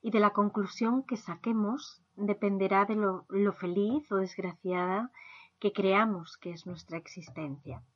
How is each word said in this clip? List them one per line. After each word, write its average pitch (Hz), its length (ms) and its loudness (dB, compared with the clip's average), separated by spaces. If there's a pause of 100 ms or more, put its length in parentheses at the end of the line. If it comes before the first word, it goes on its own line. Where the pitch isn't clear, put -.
y 233 100 -4
de 220 80 4
la 208 120 6
conclusión 214 720 0
que 233 140 -4
saquemos 220 840 -4 (120)
dependerá 202 720 2
de 214 100 -2
lo, 190 340 0
lo 196 240 2
feliz 202 580 -2
o 196 60 2
desgraciada 185 960 -2 (480)
que 202 140 0
creamos 190 640 2
que 175 140 -12
es 165 140 -14
nuestra 170 320 -12
existencia. 156 880 -12 (120)